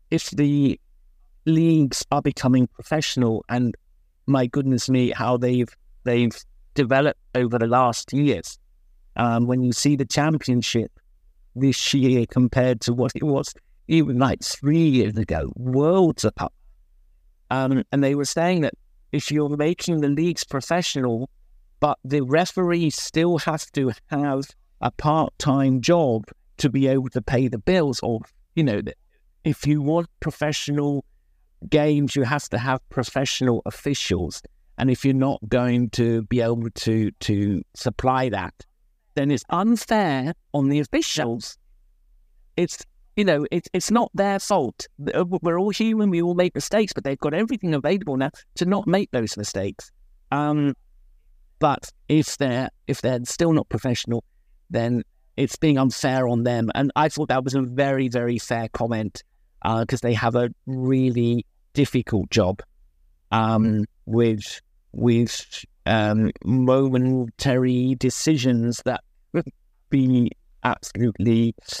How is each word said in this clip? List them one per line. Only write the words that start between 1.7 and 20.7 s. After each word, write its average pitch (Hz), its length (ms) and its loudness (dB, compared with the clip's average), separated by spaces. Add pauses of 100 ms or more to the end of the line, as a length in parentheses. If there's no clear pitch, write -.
are 143 100 2
becoming 127 460 2
professional, 123 840 -2
and 123 260 -2 (520)
my 135 180 2
goodness 135 440 0
me, 127 220 2
how 120 260 0
they've, 123 320 0 (340)
they've 120 340 0 (380)
developed 135 440 2 (140)
over 123 240 0
the 113 100 2
last 123 460 0
years. 131 460 0 (560)
Um, 120 320 2
when 127 140 0
you 123 100 2
see 147 240 2
the 135 100 -2
championship 135 840 0 (640)
this 127 380 0
year 127 360 4
compared 127 520 2
to 123 120 0
what 123 220 0
it - 80 -6
was 147 300 -2 (340)
even, 147 320 2
like, 127 240 2
three 160 440 0
years 110 300 2
ago, 76 380 -2
worlds 143 680 2
apart. - 300 -4 (960)
Um, 131 420 0
and 139 120 2
they 139 120 2
were 143 100 -2
saying 170 360 0
that - 140 -2 (360)
if 147 200 -4
you're 147 180 0
making 156 520 -2
the 143 80 2
leagues 160 340 -2
professional, 131 840 -2 (500)